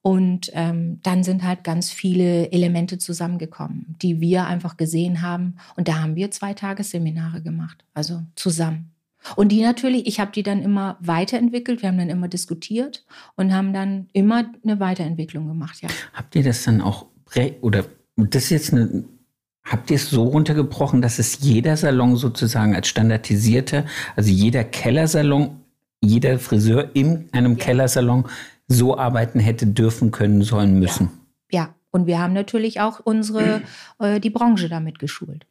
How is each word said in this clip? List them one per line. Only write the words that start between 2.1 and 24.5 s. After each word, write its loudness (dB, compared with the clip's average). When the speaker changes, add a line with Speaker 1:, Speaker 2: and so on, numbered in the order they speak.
Speaker 1:
Elemente 0
zusammengekommen, -8
die 0
wir 2
einfach -6
gesehen -2
haben. -6
Und -2
da -2
haben -4
wir -4
zwei -8
Tagesseminare -6
gemacht, -10
also -8
zusammen. -4
Und 4
die 4
natürlich, 0
ich -4
habe -2
die -4
dann -2
immer -2
weiterentwickelt, -2
wir -2
haben 0
dann -2
immer -2
diskutiert -6
und 0
haben 0
dann -4
immer 2
eine 0
Weiterentwicklung -4
gemacht, -10
ja. -12
Speaker 2:
Habt -8
ihr 4
das 2
dann 4
auch -4
re-, 0
oder 2
das 0
ist -4
jetzt 0
eine, 2
habt -6
ihr 4
es -2
so 2
runtergebrochen, 2
dass 0
es -2
jeder 4
Salon 4
sozusagen 0
als -4
standardisierte, 2
also 2
jeder 4